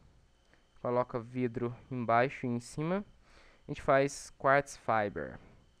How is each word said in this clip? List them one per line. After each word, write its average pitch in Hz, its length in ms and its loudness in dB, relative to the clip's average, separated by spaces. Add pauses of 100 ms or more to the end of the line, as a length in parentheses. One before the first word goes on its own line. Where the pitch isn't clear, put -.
(800)
Coloca 123 380 -2
vidro 120 560 -4 (160)
embaixo 123 560 2
e - 20 -2
em 120 120 -2
cima. 175 440 -4 (600)
A - 40 -12
gente - 120 -10
faz 139 560 2
quartz 139 380 2
fiber. 104 600 -2 (420)